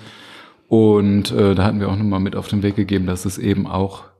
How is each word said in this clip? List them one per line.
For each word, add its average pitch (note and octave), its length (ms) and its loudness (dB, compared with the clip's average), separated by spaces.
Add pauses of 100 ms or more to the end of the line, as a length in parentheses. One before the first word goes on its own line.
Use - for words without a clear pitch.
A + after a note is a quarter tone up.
(680)
Und, G#2 640 4
äh, G2+ 240 2
da F#2 80 2
hatten G#2 160 0
wir G2 100 -2
auch G2 60 -2
nochmal G2+ 240 -2
mit G2 160 -4
auf F#2+ 140 -10
den G2+ 140 -2
Weg G2+ 120 0
gegeben, F#2+ 300 -2
dass F2+ 200 -4
es F#2+ 120 -6
eben G2 300 -2
auch F#2+ 360 -6 (160)